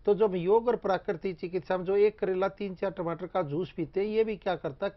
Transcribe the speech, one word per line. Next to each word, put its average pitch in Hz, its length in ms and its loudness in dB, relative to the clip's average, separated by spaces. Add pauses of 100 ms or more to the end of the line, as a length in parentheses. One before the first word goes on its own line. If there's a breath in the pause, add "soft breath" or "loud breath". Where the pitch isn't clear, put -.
तो 208 80 4
जब 190 200 2
योग 202 340 2
और 233 80 2
प्राकृतिक 190 600 -2
चिकित्सा 185 380 -2
में 185 80 -4
जो 190 120 2
एक 208 220 4
करेला, 190 300 0
तीन 196 260 -6
चार 196 160 -2
टमाटर 170 360 -6
का 185 160 -2
जूस 151 300 -4
पीते 165 280 -4
हैं, 202 60 0
ये 220 180 2
भी 214 120 -2
क्या 185 180 -4
करता 156 320 -6
है, 202 100 -6